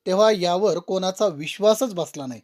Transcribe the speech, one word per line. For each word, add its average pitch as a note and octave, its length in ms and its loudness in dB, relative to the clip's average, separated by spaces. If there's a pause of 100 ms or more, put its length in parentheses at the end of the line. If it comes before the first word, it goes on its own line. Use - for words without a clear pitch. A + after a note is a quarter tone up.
तेव्हा G3+ 260 4
यावर F3 460 0
कोणाचा F#3+ 500 -2
विश्वासच G3 640 0
बसला D3+ 320 -8
नाही. A#2+ 180 -12